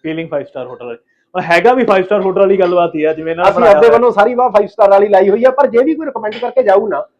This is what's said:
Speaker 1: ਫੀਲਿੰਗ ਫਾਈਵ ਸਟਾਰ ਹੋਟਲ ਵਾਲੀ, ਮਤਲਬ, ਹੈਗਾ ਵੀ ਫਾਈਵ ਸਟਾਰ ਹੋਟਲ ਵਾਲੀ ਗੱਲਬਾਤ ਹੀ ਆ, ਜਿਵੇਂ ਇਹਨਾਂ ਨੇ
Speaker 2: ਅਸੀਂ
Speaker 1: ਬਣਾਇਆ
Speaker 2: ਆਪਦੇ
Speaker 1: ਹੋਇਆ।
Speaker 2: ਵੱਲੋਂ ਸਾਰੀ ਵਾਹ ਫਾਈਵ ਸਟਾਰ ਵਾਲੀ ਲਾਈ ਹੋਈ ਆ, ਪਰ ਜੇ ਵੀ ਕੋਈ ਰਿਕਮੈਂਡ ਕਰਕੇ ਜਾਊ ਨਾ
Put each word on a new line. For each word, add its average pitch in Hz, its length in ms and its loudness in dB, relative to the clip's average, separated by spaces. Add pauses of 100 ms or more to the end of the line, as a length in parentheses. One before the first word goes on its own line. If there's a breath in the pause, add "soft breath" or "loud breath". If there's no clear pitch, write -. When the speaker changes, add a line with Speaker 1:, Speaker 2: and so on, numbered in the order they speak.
Speaker 1:
ਫੀਲਿੰਗ 160 260 -10
ਫਾਈਵ 143 160 -8
ਸਟਾਰ 127 220 -14
ਹੋਟਲ 120 180 -18
ਵਾਲੀ, 117 120 -14 (380)
ਮਤਲਬ, 175 160 -4
ਹੈਗਾ 220 220 2
ਵੀ 254 120 0
ਫਾਈਵ 190 180 0
ਸਟਾਰ 196 180 -2
ਹੋਟਲ 190 180 -2
ਵਾਲੀ 196 200 2
ਗੱਲਬਾਤ 175 360 0
ਹੀ 151 80 -4
ਆ, 156 100 0
ਜਿਵੇਂ 160 180 -8
ਇਹਨਾਂ 170 140 -4
ਨੇ 196 60 4
Speaker 2:
ਅਸੀਂ 180 80 -4
Speaker 1:
ਬਣਾਇਆ 202 160 4
Speaker 2:
ਆਪਦੇ 226 120 4
Speaker 1:
ਹੋਇਆ। - 100 4
Speaker 2:
ਵੱਲੋਂ 240 140 2
ਸਾਰੀ 214 220 0
ਵਾਹ 247 160 0
ਫਾਈਵ 208 180 0
ਸਟਾਰ 202 220 2
ਵਾਲੀ 196 180 4
ਲਾਈ 196 220 2
ਹੋਈ 226 140 0
ਆ, 254 80 4
ਪਰ 262 160 2
ਜੇ 233 160 0
ਵੀ 311 100 0
ਕੋਈ 311 120 -8
ਰਿਕਮੈਂਡ 214 280 -8
ਕਰਕੇ 233 300 -4
ਜਾਊ 208 240 2
ਨਾ 165 180 -6 (140)